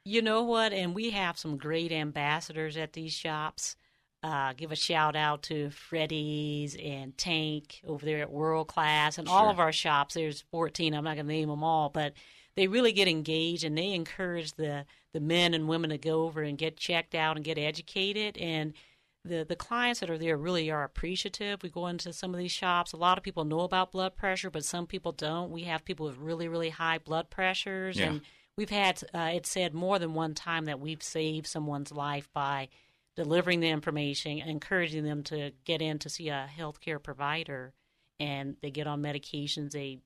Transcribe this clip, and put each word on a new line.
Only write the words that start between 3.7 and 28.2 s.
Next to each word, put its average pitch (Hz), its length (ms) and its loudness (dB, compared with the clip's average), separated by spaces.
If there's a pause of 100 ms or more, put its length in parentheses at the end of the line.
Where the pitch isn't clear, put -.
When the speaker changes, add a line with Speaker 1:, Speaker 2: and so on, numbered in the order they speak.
Speaker 1:
Uh, 139 320 0
give 151 180 -8
a 156 40 -4
shout 156 400 4
out 151 280 2
to 147 260 -2
Freddy's 151 1080 -2
and 139 420 -8
Tank 156 680 -2
over 147 200 -4
there 151 160 0
at 147 100 -4
World 156 360 2
Class 151 500 4
and 165 120 -4
all 196 140 10
Speaker 2:
Sure. 214 80 10
Speaker 1:
of 175 80 2
our 160 120 8
shops. 147 440 4
There's 156 260 -2 (100)
fourteen. 165 420 2
I'm 147 100 0
not 156 120 -2
gonna 147 140 -4
name 156 200 0
'em 147 140 -2
all, 156 260 4
but 147 240 -2 (420)
they 190 120 4
really 233 240 6
get 196 160 6
engaged 160 560 2
and 151 140 0
they 190 160 0
encourage 170 600 -4
the, 143 320 -4 (280)
the 160 80 -2
men 170 320 6
and 156 160 0
women 165 220 2
to 147 60 -2
go 160 260 2
over 160 180 -2
and 147 160 -2
get 160 180 -2
checked 170 400 0
out 156 220 2
and 151 80 -6
get 156 120 -2
educated. 196 800 -2
And 156 360 -2 (500)
the, 170 240 -4
the 170 80 -2
clients 240 460 0
that 170 80 -4
are 165 80 0
there 160 180 2
really 160 340 0
are 151 140 2
appreciative. 196 800 -4
We 180 60 -6
go 175 180 -4
into 175 240 -4
some 180 220 -6
of 175 60 -4
these 180 120 -2
shops. 175 400 2
A 165 60 -10
lot 180 200 6
of 185 60 -8
people 170 220 -2
know 156 160 2
about 185 320 2
blood 185 240 -2
pressure, 190 320 0
but 151 160 -6
some 175 220 -2
people 180 260 -4
don't. 165 380 -4
We 165 120 -8
have 160 220 -2
people 156 220 -4
with 127 100 -6
really, 165 320 -4
really 165 200 0
high 165 280 0
blood 160 320 -2
pressures. 190 680 -2
Speaker 2:
Yeah. 190 100 4
Speaker 1:
And 151 140 -2 (360)